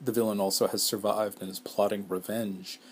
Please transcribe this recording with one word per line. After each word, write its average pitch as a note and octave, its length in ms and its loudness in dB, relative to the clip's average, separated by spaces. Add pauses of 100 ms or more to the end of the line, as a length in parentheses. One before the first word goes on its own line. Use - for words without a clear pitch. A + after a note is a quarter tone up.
the B2+ 120 -2
villain A2 280 2
also G2 280 4
has G2+ 140 0
survived G#2 580 0
and F#2+ 100 -8
is F#2+ 80 -10
plotting G2+ 500 0
revenge. F#2 720 -4 (140)